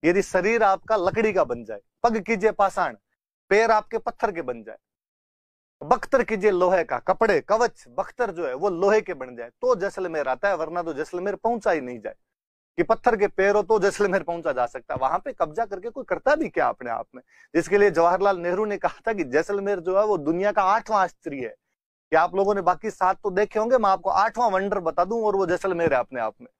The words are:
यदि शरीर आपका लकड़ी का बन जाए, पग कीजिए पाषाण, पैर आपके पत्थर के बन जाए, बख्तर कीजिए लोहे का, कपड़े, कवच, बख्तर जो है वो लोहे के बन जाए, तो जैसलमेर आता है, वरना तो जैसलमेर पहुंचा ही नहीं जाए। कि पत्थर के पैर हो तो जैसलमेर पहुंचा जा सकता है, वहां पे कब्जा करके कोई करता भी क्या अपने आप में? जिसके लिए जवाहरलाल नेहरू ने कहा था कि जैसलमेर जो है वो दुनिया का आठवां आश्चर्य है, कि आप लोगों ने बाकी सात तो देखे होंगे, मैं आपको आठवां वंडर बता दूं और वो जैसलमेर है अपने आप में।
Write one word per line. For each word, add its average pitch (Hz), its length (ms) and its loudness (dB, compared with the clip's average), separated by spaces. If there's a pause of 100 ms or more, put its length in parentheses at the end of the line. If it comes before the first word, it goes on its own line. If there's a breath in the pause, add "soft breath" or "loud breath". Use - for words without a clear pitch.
यदि 180 160 4
शरीर 214 420 0
आपका 196 320 2
लकड़ी 208 380 0
का 175 100 2
बन 120 200 -4
जाए, 104 180 -12 (220)
पग 226 160 2
कीजिए 208 320 0
पाषाण, 185 440 0 (540)
पैर 220 220 4
आपके 214 260 0
पत्थर 220 340 -4
के 165 100 -8
बन 123 220 -8
जाए, 107 140 -16 (1040)
बख्तर 240 400 2
कीजिए 214 280 0
लोहे 180 320 4
का, 127 160 -4
कपड़े, 190 420 2
कवच, 226 460 0
बख्तर 190 440 -6
जो 165 160 -6
है 127 60 -4
वो 160 160 -2
लोहे 196 320 2
के 190 120 -8
बन 127 220 -12
जाए, 117 140 -12
तो 247 260 0
जैसलमेर 175 520 -4
आता 131 220 0
है, 196 60 0
वरना 165 280 -4
तो 160 100 -6
जैसलमेर 175 420 -6
पहुंचा 226 360 -2
ही 160 100 0
नहीं 123 180 -10
जाए। 104 160 -12 (600)
कि 170 60 0
पत्थर 226 320 2
के 202 120 2
पैर 196 280 2
हो 208 80 2
तो 214 160 2
जैसलमेर 190 440 0
पहुंचा 165 280 -4
जा 123 140 0
सकता 127 280 -10
है, 131 80 -6
वहां 131 180 0
पे 262 140 -10
कब्जा 165 320 -4
करके 196 240 -10
कोई 247 140 -12
करता 202 320 0
भी 285 140 -4
क्या 147 180 0
अपने 120 220 -6
आप - 260 -6
में? 127 80 -20 (320 soft breath)
जिसके 170 220 2
लिए 202 140 6
जवाहरलाल 180 460 2
नेहरू 180 280 -2
ने 202 120 -4
कहा - 300 -4
था 226 60 -2
कि 196 100 -4
जैसलमेर 196 560 0
जो 185 200 0
है 214 60 4
वो 208 120 0
दुनिया 170 340 0
का 202 120 2
आठवां 208 380 2
आश्चर्य 170 360 -6
है, 117 180 -10 (540)
कि 160 60 2
आप 170 200 4
लोगों 196 200 2
ने 196 60 -4
बाकी 180 300 0
सात 190 320 0
तो 202 80 -2
देखे 202 280 0
होंगे, 240 180 2
मैं 214 120 4
आपको 190 200 0
आठवां 208 420 2
वंडर 196 280 0
बता 170 260 0
दूं 226 180 -4
और 208 120 0
वो 196 100 2
जैसलमेर 170 480 0
है 127 60 2
अपने 123 220 -6
आप 110 200 -6
में। 120 60 -20 (120)